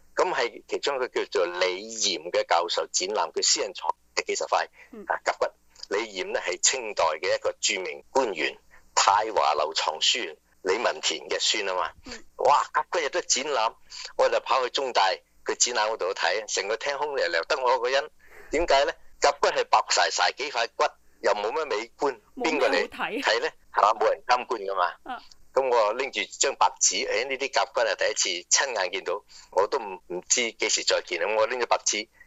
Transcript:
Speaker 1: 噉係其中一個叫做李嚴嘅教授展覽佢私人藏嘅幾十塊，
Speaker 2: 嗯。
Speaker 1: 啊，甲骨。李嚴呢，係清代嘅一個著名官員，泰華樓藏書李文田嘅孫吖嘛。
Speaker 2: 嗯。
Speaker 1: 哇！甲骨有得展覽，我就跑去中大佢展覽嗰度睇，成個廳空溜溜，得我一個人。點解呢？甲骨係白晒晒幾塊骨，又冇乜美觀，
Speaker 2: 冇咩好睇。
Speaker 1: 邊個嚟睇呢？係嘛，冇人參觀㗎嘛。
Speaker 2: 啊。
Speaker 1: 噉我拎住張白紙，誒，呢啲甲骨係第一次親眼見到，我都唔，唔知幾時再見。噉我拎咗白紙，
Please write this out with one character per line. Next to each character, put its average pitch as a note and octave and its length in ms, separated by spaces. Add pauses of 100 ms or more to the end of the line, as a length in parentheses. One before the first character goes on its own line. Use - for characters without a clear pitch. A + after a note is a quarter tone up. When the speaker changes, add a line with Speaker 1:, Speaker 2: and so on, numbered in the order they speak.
(160)
Speaker 1:
噉 E3 180
係 B2 320
其 F#2+ 140
中 C#3+ 160
一 C3 40
個 B2 100
叫 G#2+ 160
做 F#2 200 (140)
李 F#2 240 (140)
嚴 F2 340
嘅 G2+ 140
教 E2+ 240
授 E2 180
展 - 220
覽 E2+ 240
佢 F#3+ 100
私 - 160
人 A#2+ 140
藏 - 200 (220)
嘅 - 100
幾 - 100
十 - 100
塊， E2 240 (240)
Speaker 2:
嗯。 G#2+ 120
Speaker 1:
啊， E2 200
甲 - 80
骨。 - 120 (440)
李 G2 80 (160)
嚴 F#2 180
呢， A#2+ 80
係 F2+ 220
清 A#2 320
代 F#2 100
嘅 E2 320
一 - 40
個 G2+ 200
著 G2+ 220
名 D2 280
官 B2+ 240
員， D#2 240 (380)
泰 G#2+ 380
華 D2+ 200
樓 D2+ 200
藏 D#2 260
書 F2+ 340 (280)
李 F#2+ 160
文 F2 240
田 D2+ 260
嘅 F#2 140
孫 G#2+ 240
吖 F#2+ 100
嘛。 E2+ 160 (140)
Speaker 2:
嗯。 - 180 (140)
Speaker 1:
哇！ - 260 (100)
甲 D#3 160
骨 F#3 100
有 C#3+ 100
得 F3 120
展 - 220
覽， A#2+ 300 (420)
我 C3+ 140
就 A2+ 100
跑 B2+ 240
去 B2 60
中 C3+ 240
大 G2 160 (340)
佢 A2+ 140
展 A#2+ 180
覽 A2 160
嗰 A2 60
度 F#2+ 160
睇， G2 340
成 - 220
個 A2 80
廳 C#3+ 200
空 C#3+ 200
溜 F2+ 100
溜， E2+ 160
得 D3+ 180
我 B2+ 140
一 B2+ 40
個 A#2+ 100
人。 C3+ 200 (420)
點 D#3 140
解 C#3 200
呢？ D#3+ 80 (260)
甲 C#3+ 140
骨 - 160
係 C#3 160
白 A2 240
晒 F2 200
晒 F2+ 220
幾 C#3 200
塊 A#2+ 240
骨， D3+ 100 (360)
又 A2 100
冇 G#2 200
乜 D#3 140
美 A#2 320
觀， C3+ 220 (160)
Speaker 2:
冇 A#3+ 160
咩 - 0
好 - 0
睇。 - 0
Speaker 1:
邊 - 80
個 - 100
嚟 F3 200 (340)
睇 A2+ 180
呢？ D#3 80 (240)
係 - 80
嘛， G#2 180
冇 G#2+ 120
人 - 160
參 B2 180
觀 B2 140
㗎 G2 160
嘛。 F2+ 100 (180)
Speaker 2:
啊。 A#3+ 180 (300)
Speaker 1:
噉 C3+ 240
我 G#2+ 180
拎 B2+ 180
住 G#2+ 80 (200)
張 C3+ 160
白 F#2 120 (120)
紙， G2+ 280
誒， A2+ 200
呢 C3+ 100
啲 C3 140
甲 G2+ 140
骨 - 160
係 G#2+ 140
第 F#2+ 160
一 - 20
次 F2+ 360
親 C3+ 300
眼 F#2 120
見 F#2+ 120
到， F2+ 200 (280)
我 F#2+ 140
都 C3+ 140
唔， G2 200 (140)
唔 F2+ 160
知 A#2 220
幾 A2 180
時 G2+ 140
再 F2+ 180
見。 F2 180
噉 G2 160
我 A2 120
拎 B2 120
咗 A#2+ 60
白 F2+ 120
紙， - 300 (200)